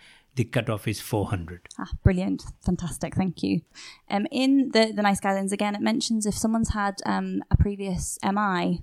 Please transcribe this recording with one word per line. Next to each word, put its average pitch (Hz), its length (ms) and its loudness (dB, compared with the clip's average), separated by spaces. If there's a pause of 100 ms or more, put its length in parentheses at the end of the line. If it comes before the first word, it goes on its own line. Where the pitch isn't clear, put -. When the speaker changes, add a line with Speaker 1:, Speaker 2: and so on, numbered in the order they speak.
(400)
Speaker 1:
the 123 60 2
cutoff 110 420 -2
is 107 140 -2
four 101 300 -2
hundred. 87 320 -6 (200)
Speaker 2:
Ah, - 80 -10 (140)
brilliant. 190 400 2 (200)
Fantastic. - 520 -4
Thank 185 260 -2
you. 190 200 0 (460)
Um, 202 220 -2
in 262 440 2
the, 220 200 6
the 208 80 0
nice 196 180 4
guidelines, 196 320 0
again, 208 220 0
it 208 60 -8
mentions 220 460 0
if 202 80 0
someone's 226 400 0
had, 202 200 0 (120)
um, 190 440 -2
a - 60 4
previous 196 680 0
M 196 160 2
I, 180 440 2